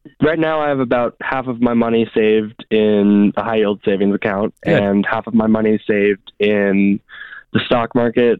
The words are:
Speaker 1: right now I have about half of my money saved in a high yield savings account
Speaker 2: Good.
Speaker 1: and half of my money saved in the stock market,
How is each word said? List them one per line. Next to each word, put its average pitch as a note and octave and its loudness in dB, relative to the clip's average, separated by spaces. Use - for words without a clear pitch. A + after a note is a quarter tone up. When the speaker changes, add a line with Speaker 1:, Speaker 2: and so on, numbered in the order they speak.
Speaker 1:
right D#3+ 0
now D#3 -2
I D3 -2
have C#3 -2
about A#2+ -2
half C3 -6
of A#2+ -6
my A#2+ 0
money A2+ 0
saved A2 0
in G#2 2
a G2+ -2
high A2+ -4
yield G#2 -2
savings G2 0
account G#2 -4
Speaker 2:
Good. A2+ 2
Speaker 1:
and G2+ 0
half A2 -4
of A#2 -4
my A2 2
money G#2+ 2
saved G2+ -2
in G2+ 2
the - 0
stock A#2 0
market, A#2+ 2